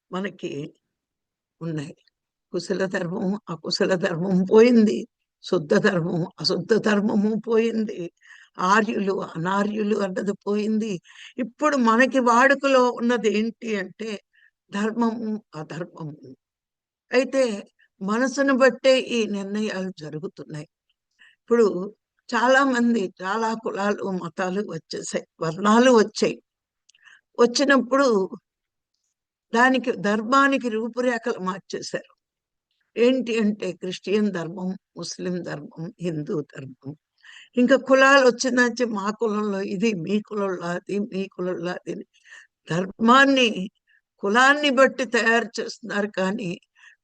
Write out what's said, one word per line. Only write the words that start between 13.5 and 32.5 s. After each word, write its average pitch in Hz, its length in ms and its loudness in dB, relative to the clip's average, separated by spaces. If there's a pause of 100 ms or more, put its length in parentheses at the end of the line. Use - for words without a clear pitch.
అంటే 202 480 -8 (480)
ధర్మము, 220 720 -2 (120)
అధర్మము. 156 800 -12 (760)
అయితే 254 600 0 (300)
మనసును 247 560 0
బట్టే 262 420 4
ఈ 233 280 -2
నిర్ణయాలు 196 720 -6
జరుగుతున్నాయి. 151 720 -12 (640)
ఇప్పుడు 202 640 0 (400)
చాలా 262 280 4
మంది, 233 580 2
చాలా 220 320 -4
కులాలు, 202 580 -4
మతాలు 185 500 -4
వచ్చేసాయి, - 640 -8 (140)
వర్ణాలు 208 500 4
వచ్చాయి. 214 500 2 (960)
వచ్చినప్పుడు 247 920 4 (1300)
దానికి, 254 360 2
ధర్మానికి 233 800 0
రూపురేఖలు 233 680 -4
మార్చేశారు. 185 760 -8 (840)